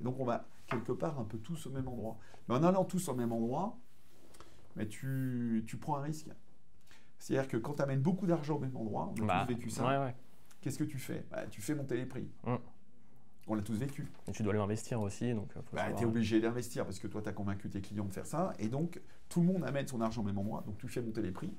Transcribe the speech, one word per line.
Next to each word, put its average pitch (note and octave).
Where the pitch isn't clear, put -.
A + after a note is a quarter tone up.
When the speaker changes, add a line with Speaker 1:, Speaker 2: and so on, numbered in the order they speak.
Speaker 1:
Et -
donc B2+
on B2+
va A#2
quelque A#2
part D3
un A2+
peu G#2+
tous D3+
au -
même C3
endroit. A2
Mais A#2
en C#3+
allant F#3
tous F#3
au C3
même A#2+
endroit, B2+
mais A2
tu, B2
tu A#2+
prends D3
un C#3
risque. D#3
C'est-à-dire C3+
que B2+
quand D3
tu D3+
amènes C3+
beaucoup F#3
d'argent D#3
au -
même C3+
endroit, A2+
on -
a -
Speaker 2:
Bah, F#2+
Speaker 1:
tous B2
vécu A2
ça, A#2
Speaker 2:
ouais, C#3
ouais. B2
Speaker 1:
qu'est-ce C#3
que D#3
tu C3+
fais ? -
Bah, -
tu -
fais D3
monter C3+
les B2+
prix. A#2
Speaker 2:
Mm. B2
Speaker 1:
On A2
l'a G#2+
tous G#2+
vécu. C3+
Speaker 2:
Et G2+
tu A2
dois G2+
l'investir G#2+
aussi, G#2+
donc, G2+
euh, -
faut -
Speaker 1:
Bah, -
Speaker 2:
savoir. G2+
Speaker 1:
t'es A#2
obligé A2
d'investir A#2+
parce F2+
que -
toi, G#2
t'as G#2
convaincu G2+
tes G2
clients G2+
de G2
faire -
ça. E3+
Et G#2+
donc, C#3+
tout -
le E3+
monde F#3
amène C3+
son A#2+
argent A2+
au G2+
même G2+
endroit. G2+
Donc, G2+
tu A#2+
fais B2+
monter A2+
les F#2
prix. D3+